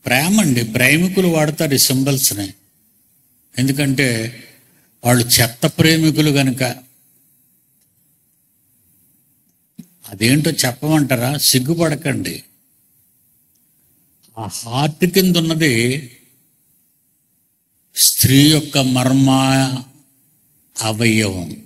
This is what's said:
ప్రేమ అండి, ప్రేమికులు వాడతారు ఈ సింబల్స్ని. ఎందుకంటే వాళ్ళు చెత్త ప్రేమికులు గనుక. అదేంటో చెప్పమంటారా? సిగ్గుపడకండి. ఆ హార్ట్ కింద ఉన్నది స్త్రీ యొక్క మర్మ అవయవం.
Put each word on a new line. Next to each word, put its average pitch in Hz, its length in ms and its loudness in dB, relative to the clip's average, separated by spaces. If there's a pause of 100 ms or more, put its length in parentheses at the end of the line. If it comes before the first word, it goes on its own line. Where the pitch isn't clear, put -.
ప్రేమ 160 360 2
అండి, 123 240 0
ప్రేమికులు 175 600 2
వాడతారు 156 460 0
ఈ 131 40 2
సింబల్స్ని. 127 760 -2 (1040)
ఎందుకంటే 131 800 -2 (680)
వాళ్ళు 120 200 4
చెత్త - 400 -2
ప్రేమికులు 156 640 2
గనుక. 135 340 0 (3500)
అదేంటో 135 420 0
చెప్పమంటారా? 139 840 -2
సిగ్గుపడకండి. 139 1040 -2 (1900)
ఆ 110 100 -10
హార్ట్ 135 580 -4
కింద 180 300 2
ఉన్నది 156 760 0 (1800)
స్త్రీ 135 540 2
యొక్క 151 280 0
మర్మ 131 540 2 (1500)
అవయవం. 107 840 -2